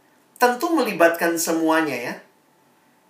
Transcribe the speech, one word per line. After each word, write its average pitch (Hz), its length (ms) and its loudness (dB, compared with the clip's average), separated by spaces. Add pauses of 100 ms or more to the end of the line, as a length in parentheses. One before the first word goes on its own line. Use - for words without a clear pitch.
(380)
Tentu 247 320 0
melibatkan 175 640 2
semuanya 160 640 -2
ya. 131 160 -8 (960)